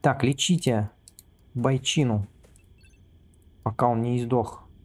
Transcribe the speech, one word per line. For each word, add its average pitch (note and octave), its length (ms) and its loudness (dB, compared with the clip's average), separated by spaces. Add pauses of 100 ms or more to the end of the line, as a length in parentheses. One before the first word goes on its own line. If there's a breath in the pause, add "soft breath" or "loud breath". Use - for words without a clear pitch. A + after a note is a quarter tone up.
Так, - 220 2
лечите B2+ 640 0 (640)
бойчину, B2+ 720 0 (1400)
пока B2 260 0
он A#2 140 0
не B2 160 0
издох. A#2+ 500 -2 (160)